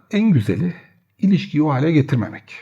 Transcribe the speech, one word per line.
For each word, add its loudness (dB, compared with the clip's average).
en 2
güzeli 0
ilişkiyi 0
o 0
hale 0
getirmemek. -2